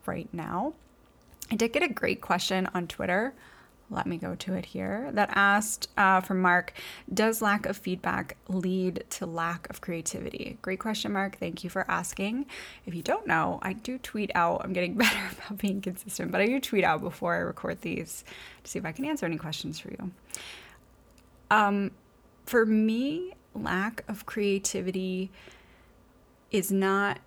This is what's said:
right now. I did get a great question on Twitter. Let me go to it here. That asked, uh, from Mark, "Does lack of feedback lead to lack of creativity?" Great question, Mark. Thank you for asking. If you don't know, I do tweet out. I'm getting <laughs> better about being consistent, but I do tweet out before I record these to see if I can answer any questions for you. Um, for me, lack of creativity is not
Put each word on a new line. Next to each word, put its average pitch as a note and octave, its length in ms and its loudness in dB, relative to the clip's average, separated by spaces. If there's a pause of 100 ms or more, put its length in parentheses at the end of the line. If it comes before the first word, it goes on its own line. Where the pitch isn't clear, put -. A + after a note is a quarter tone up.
right - 280 -6
now. F3+ 400 -4 (760)
I A3+ 40 0
did A3+ 160 2
get D4+ 120 2
a F4 40 2
great - 320 -2
question F#3 540 0
on F3 140 -2
Twitter. G3 460 0 (580)
Let G3 140 -2
me F3 120 -2
go F3+ 180 -4
to F#3 180 -4
it F3+ 120 -2
here. G3 480 -4
That G#3 200 2
asked, G3+ 640 4
uh, F#3+ 240 8
from F#3 200 0
Mark, F3+ 320 4 (380)
"Does A3 300 4
lack G#3 240 4
of - 120 -2
feedback F#3 600 -2 (100)
lead F#3 640 0
to - 140 -6
lack E3+ 440 -4
of F#3 120 -10
creativity?" - 800 -6
Great F#3+ 180 -4
question, G#3+ 320 -4
Mark. G3 260 -2
Thank E3 260 -6
you F3 80 -6
for - 180 -2
asking. G3+ 560 -2 (400)
If F3 80 -8
you E3+ 80 -6
don't F#4+ 240 0
know, E3 380 2
I F#3+ 100 -2
do B3 240 -6
tweet - 380 -4
out. E3+ 280 4
I'm F#3+ 100 -4
getting F3+ 200 0
<laughs> A3 100 2
better F#3+ 280 2
about - 260 -10
being G3 240 -2
consistent, F#3 500 -6
but F#3 100 2
I G3+ 40 6
do C4 140 2
tweet G3+ 240 2
out D#3+ 180 4
before E3+ 320 -2
I E3+ 60 2
record F3 420 -4
these - 420 -6 (400)
to - 60 -16
see - 80 -6
if E3+ 80 -4
I D#3+ 60 -4
can C4 140 -6
answer D4 200 -2
any E3 120 0
questions D#3 420 -6
for - 100 -14
you. - 220 -8 (1400)
Um, G3+ 420 6 (540)
for A#3 220 6
me, B3 680 2 (200)
lack G#3 540 -2
of G#3 180 -8
creativity F#3+ 1080 -2 (1200)
is G3 200 2
not G3 560 2